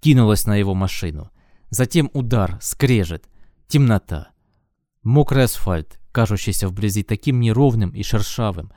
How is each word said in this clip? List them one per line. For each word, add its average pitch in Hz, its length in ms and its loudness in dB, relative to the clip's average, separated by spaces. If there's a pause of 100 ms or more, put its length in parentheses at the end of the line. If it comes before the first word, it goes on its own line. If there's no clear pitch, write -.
кинулось 120 460 4
на 104 100 2
его 98 180 0
машину. 92 560 -6 (400)
Затем 139 420 0
удар, 113 480 -2
скрежет, 101 680 -2 (380)
темнота. 113 640 0 (720)
Мокрый 135 420 2
асфальт, - 560 -2 (120)
кажущийся 101 560 -2
вблизи 98 340 -2
таким 123 380 -2
неровным 117 500 2
и 110 120 -10
шершавым. 98 760 -4